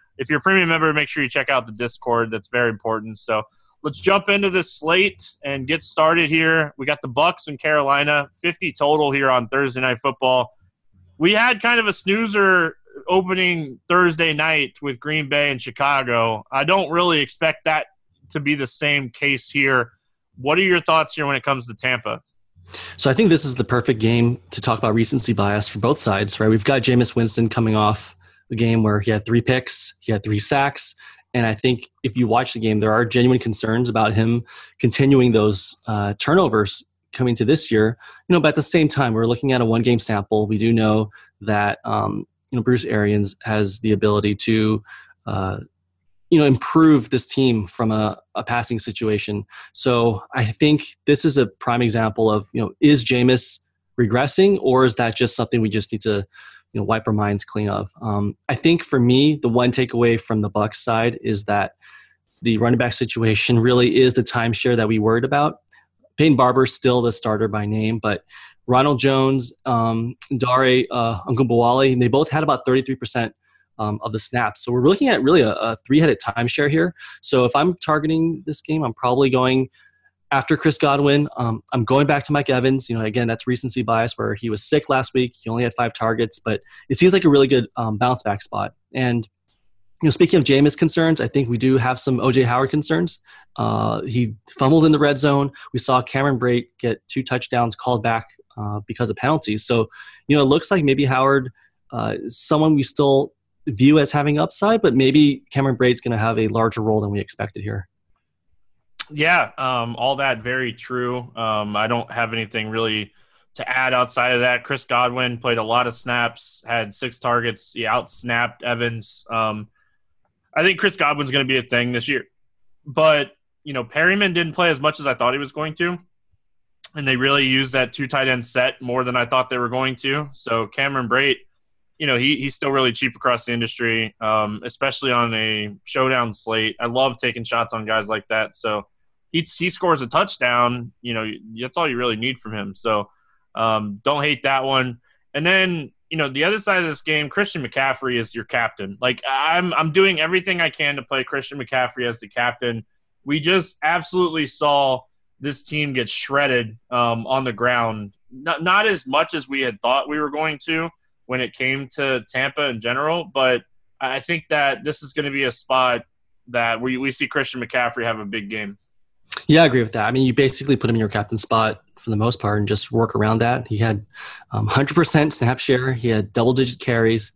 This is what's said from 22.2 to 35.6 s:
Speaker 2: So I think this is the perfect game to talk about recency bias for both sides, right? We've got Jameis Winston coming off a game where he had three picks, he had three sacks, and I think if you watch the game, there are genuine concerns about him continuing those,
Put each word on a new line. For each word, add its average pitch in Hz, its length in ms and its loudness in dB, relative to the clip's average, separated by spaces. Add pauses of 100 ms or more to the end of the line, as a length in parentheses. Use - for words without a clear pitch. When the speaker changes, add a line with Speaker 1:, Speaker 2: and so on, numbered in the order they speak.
Speaker 2:
So - 120 2
I 127 60 4
think 208 160 4
this 156 140 4
is 131 100 -4
the 127 100 -2
perfect 120 360 0
game 117 400 2 (100)
to - 100 -8
talk 113 180 0
about 113 160 0
recency 117 380 0
bias 104 360 0
for - 100 -10
both 117 200 0
sides, 101 420 0
right? 110 100 4
We've 110 140 2
got 135 180 2
Jameis 123 340 2
Winston 117 320 0
coming 110 280 0
off 107 400 0 (340)
a 123 40 -6
game 113 280 2
where 104 180 2
he 101 100 -2
had 107 140 0
three 117 160 2
picks, - 600 -2
he - 120 -4
had 104 100 -2
three 107 160 -2
sacks, 139 560 -2 (400)
and 120 120 2
I 110 80 0
think 123 320 0 (160)
if 107 140 -6
you 123 100 2
watch 117 280 0
the 117 60 -8
game, 107 200 0
there 110 120 2
are 113 120 2
genuine 123 340 4
concerns 113 500 -2
about 110 260 0
him 117 300 2 (360)
continuing 127 520 4
those, 107 440 2 (100)